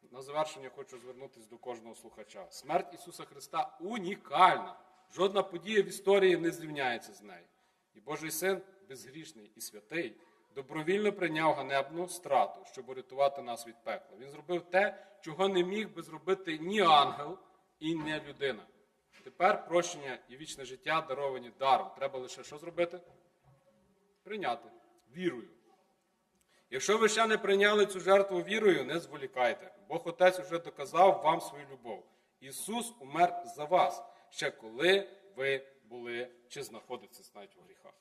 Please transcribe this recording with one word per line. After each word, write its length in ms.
На 100
завершення 540
хочу 220
звернутися 520
до 80
кожного 380
слухача. 540
Смерть 440
Ісуса 300
Христа 560
унікальна! 960
Жодна 280
подія 380
в 60
історії 500
не 140
зрівняється 640
з 80
нею. 240
І 40
Божий 320
Син, 300
безгрішний 680
і 60
святий, 540
добровільно 580
прийняв 400
ганебну 540
страту, 580
щоб 240
урятувати 520
нас 260
від 160
пекла. 340
Він 120
зробив 320
те, 440
чого 260
не 160
міг 300
би 80
зробити 560
ні 240
ангел 560
і 160
ні 320
людина. 380
Тепер 420
прощення 540
і 80
вічне 280
життя 420
даровані 520
даром. 280
Треба 220
лише 240
що 140
зробити? 420
Прийняти. 460
Вірою. 340
Якщо 280
ви 120
ще 180
не 100
прийняли 480
цю 140
жертву 440
вірою, 420
не 140
зволікайте. 720
Бог 160
Отець 340
уже 200
доказав 640
вам 180
свою 300
любов. 340
Ісус 600
умер 440
за 100
вас, 380
ще 220
коли 580
ви 320
були 460
чи 160
знаходитесь 720
навіть 220
у 40
гріхах. 400